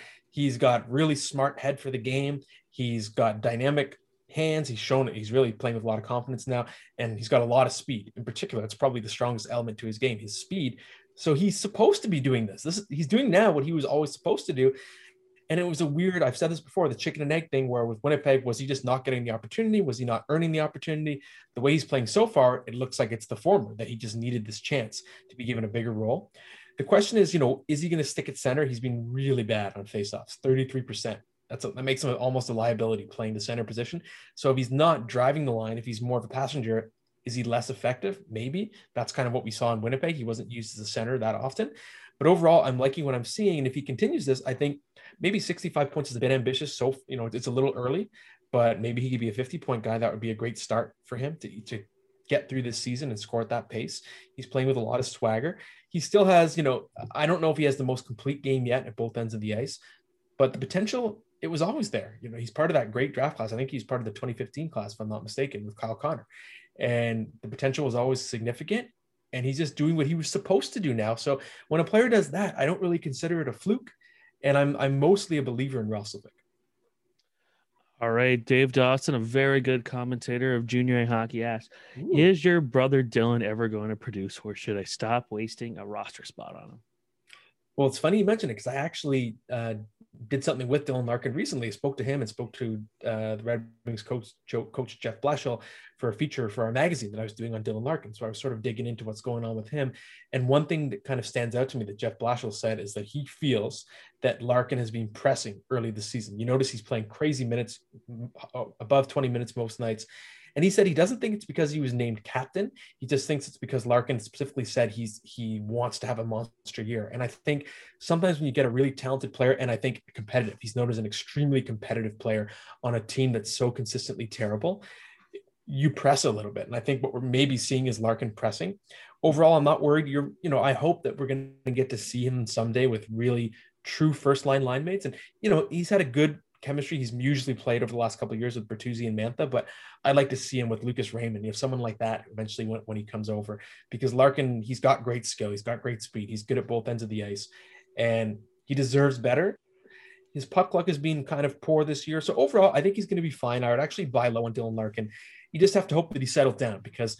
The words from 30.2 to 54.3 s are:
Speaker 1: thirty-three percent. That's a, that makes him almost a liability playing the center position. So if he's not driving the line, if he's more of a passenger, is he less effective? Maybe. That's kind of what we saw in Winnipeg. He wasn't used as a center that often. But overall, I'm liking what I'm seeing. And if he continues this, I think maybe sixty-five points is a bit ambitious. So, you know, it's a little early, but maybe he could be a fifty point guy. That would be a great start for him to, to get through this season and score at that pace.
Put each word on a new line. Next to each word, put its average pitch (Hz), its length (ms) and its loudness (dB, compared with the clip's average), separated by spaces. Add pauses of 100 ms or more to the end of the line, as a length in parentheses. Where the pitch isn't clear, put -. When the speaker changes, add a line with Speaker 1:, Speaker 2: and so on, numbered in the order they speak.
Speaker 1:
thirty-three 131 400 2
percent. 110 380 -8 (300)
That's 120 160 -6
a, 104 60 -4
that 127 100 -10
makes 135 200 0
him 127 160 0
almost 127 300 -2
a 120 60 -4
liability 113 500 0
playing 110 300 -6
the 107 60 -6
center 117 240 -4
position. 117 360 -6 (340)
So - 180 2
if 131 40 4
he's 127 140 0
not 147 360 4
driving 131 380 2
the 127 80 0
line, 113 240 -2
if 113 80 -10
he's 113 160 -8
more 123 180 0
of 107 60 -4
a 104 40 -14
passenger, 123 640 -2 (340)
is 117 80 -8
he 123 80 -2
less 117 260 0
effective? 131 640 -4
Maybe. 131 420 -4 (220)
That's 117 180 -4
kind 131 160 0
of 117 60 -2
what 117 100 -2
we 113 60 -6
saw 117 240 0
in 110 80 -2
Winnipeg. 135 320 0
He 131 100 -6
wasn't 117 260 -6
used 113 280 -10
as 107 80 -10
a - 40 -8
center 120 280 -2
that 110 160 0
often. 135 380 -4 (460)
But 156 100 4
overall, 165 340 8
I'm 127 160 0
liking 139 260 2
what 135 120 0
I'm 120 80 -4
seeing. 196 340 0
And 135 80 0
if 127 80 -2
he 143 80 -4
continues 208 420 0
this, 131 220 2
I 131 80 -2
think 143 240 0 (400)
maybe 190 220 0
sixty-five 160 500 -2
points 139 200 -4
is 123 60 -8
a 117 40 -6
bit 127 100 2
ambitious. 131 440 0
So, 131 200 0 (140)
you 131 80 -6
know, 117 100 -4
it's 113 220 -6
a - 20 -2
little 131 240 2
early, 131 360 -4 (420)
but 117 280 4
maybe 120 220 -2
he 131 80 -2
could 127 80 0
be 117 100 0
a 104 60 -4
fifty 123 240 -6
point 120 240 -2
guy. 113 160 -2
That 113 140 2
would 110 80 -8
be 113 100 -4
a 110 40 -4
great 110 220 -6
start - 380 -2 (100)
for 123 120 -10
him 139 240 -6
to, - 220 -14
to 104 200 -10 (460)
get - 200 0
through 131 140 -4
this 120 160 -6
season 123 320 -6
and 107 80 -6
score 117 220 -4
at 113 80 -6
that 117 200 -4
pace. 123 340 -8 (340)